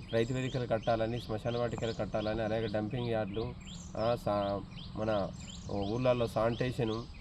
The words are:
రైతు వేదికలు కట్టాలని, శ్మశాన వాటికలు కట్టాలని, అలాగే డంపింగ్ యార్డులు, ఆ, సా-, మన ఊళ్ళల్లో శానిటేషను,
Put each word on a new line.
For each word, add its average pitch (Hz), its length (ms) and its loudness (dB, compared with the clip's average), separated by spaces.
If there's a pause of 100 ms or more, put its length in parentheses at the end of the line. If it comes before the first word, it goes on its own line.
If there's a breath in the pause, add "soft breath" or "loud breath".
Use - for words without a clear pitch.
(120)
రైతు 117 200 4
వేదికలు 127 340 0
కట్టాలని, 113 540 2
శ్మశాన 117 380 -2
వాటికలు 117 340 0
కట్టాలని, 110 500 0
అలాగే 110 240 0
డంపింగ్ 107 440 0
యార్డులు, 110 440 -2 (420)
ఆ, 117 280 4
సా-, 101 360 2 (360)
మన 107 320 2 (420)
ఊళ్ళల్లో 117 560 2
శానిటేషను, 117 760 2 (160)